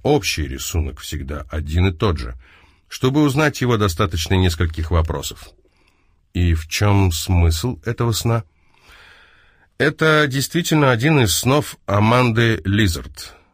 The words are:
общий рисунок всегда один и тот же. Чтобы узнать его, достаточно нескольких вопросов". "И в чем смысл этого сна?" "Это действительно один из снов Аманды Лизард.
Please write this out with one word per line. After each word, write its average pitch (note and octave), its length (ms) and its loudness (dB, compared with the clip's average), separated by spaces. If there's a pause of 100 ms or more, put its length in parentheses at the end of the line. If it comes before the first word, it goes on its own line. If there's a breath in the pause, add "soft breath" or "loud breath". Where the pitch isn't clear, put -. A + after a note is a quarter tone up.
общий A#2+ 440 -2
рисунок C2 520 -6
всегда C#2+ 500 -10
один D#2 380 -2
и F#2+ 40 0
тот F2 260 -2
же. A#1+ 180 -10 (520 soft breath)
Чтобы C3 340 0
узнать D3 400 2
его, A#2+ 160 2
достаточно F#2+ 580 0
нескольких E2+ 540 0
вопросов". D#2+ 600 -4 (840)
"И F2 200 2
в D#2+ 140 -2
чем G2+ 440 2
смысл E2+ 760 0
этого A#2 260 -2
сна?" A#2 320 0 (1300 soft breath)
"Это D3+ 500 2
действительно C#3 640 0
один C#3 280 2
из G#2 160 2
снов C3+ 500 0
Аманды A2+ 760 2
Лизард. F#2+ 720 -2 (180 soft breath)